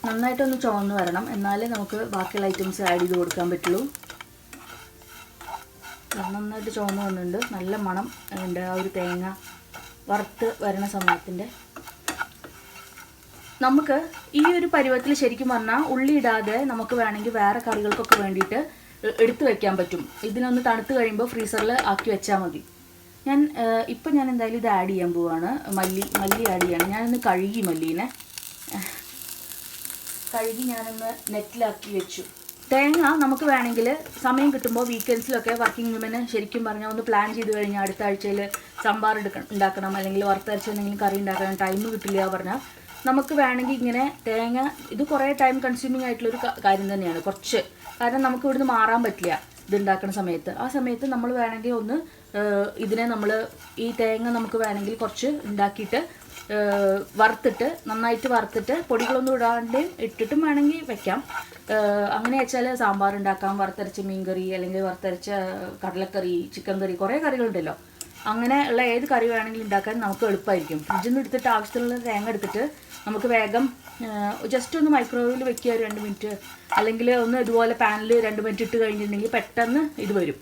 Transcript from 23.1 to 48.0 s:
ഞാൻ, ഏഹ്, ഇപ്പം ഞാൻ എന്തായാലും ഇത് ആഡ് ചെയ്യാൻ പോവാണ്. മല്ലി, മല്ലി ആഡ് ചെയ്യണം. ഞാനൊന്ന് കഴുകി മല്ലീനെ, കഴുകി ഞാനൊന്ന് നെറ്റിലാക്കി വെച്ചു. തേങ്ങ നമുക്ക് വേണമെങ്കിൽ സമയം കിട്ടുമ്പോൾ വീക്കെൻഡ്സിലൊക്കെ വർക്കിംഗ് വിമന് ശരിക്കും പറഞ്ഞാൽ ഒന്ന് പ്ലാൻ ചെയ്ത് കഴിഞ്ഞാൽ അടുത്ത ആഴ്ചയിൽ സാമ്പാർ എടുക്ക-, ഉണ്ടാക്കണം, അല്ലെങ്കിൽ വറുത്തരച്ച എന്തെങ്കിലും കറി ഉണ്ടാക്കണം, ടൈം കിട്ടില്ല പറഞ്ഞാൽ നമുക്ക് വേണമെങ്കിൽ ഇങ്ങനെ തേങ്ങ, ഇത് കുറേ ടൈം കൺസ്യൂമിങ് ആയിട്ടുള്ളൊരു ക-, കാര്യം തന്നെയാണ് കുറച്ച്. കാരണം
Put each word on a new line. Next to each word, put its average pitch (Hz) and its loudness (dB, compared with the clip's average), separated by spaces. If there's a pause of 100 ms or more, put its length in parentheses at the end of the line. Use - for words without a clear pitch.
ഞാൻ, 277 4 (220)
ഏഹ്, 226 2 (120)
ഇപ്പം 294 -2
ഞാൻ 262 2
എന്തായാലും 233 0
ഇത് 226 2
ആഡ് 190 2
ചെയ്യാൻ 175 2
പോവാണ്. 170 0 (280)
മല്ലി, 190 0 (160)
മല്ലി 196 0 (100)
ആഡ് 180 0
ചെയ്യണം. 175 0
ഞാനൊന്ന് 233 0
കഴുകി 196 0
മല്ലീനെ, 160 -2 (2250)
കഴുകി 226 -4
ഞാനൊന്ന് 226 -8 (220)
നെറ്റിലാക്കി 208 -4
വെച്ചു. 185 -6 (480)
തേങ്ങ 294 6 (220)
നമുക്ക് 269 2
വേണമെങ്കിൽ 233 2 (360)
സമയം 269 6
കിട്ടുമ്പോൾ 247 0
വീക്കെൻഡ്സിലൊക്കെ 233 0
വർക്കിംഗ് 233 0
വിമന് 226 -4 (120)
ശരിക്കും 220 -2
പറഞ്ഞാൽ 214 -4
ഒന്ന് 220 -4
പ്ലാൻ 208 6 (100)
ചെയ്ത് 220 0
കഴിഞ്ഞാൽ 202 0
അടുത്ത 196 -4
ആഴ്ചയിൽ 202 0 (440)
സാമ്പാർ 214 2
എടുക്ക-, 196 -6
ഉണ്ടാക്കണം, 196 2
അല്ലെങ്കിൽ 196 0
വറുത്തരച്ച 202 0
എന്തെങ്കിലും 202 -2
കറി 196 2
ഉണ്ടാക്കണം, 190 -2
ടൈം 190 0 (140)
കിട്ടില്ല 196 0
പറഞ്ഞാൽ 185 -4 (500)
നമുക്ക് 269 4
വേണമെങ്കിൽ 254 2
ഇങ്ങനെ 247 2 (240)
തേങ്ങ, 233 0 (340)
ഇത് 226 -2
കുറേ 269 2 (140)
ടൈം 262 6 (100)
കൺസ്യൂമിങ് 254 -2
ആയിട്ടുള്ളൊരു 233 -2
ക-, 240 -2 (100)
കാര്യം 196 4
തന്നെയാണ് 175 -2 (100)
കുറച്ച്. 196 -2 (400)
കാരണം 240 2